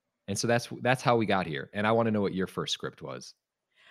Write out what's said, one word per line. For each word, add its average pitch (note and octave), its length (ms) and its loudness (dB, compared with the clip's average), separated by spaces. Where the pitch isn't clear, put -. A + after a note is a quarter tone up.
And G2 100 -4
so - 100 -2
that's, A#2+ 200 2
that's B2 200 2
how B2 140 4
we A2+ 100 2
got F#2 200 2
here. C#2+ 260 -8
And G#2 140 -2
I A2 60 4
wanna A2+ 200 4
know G#2+ 80 2
what F#2+ 140 0
your F#2 140 0
first D#2+ 260 -6
script - 280 -8
was. C2 320 -12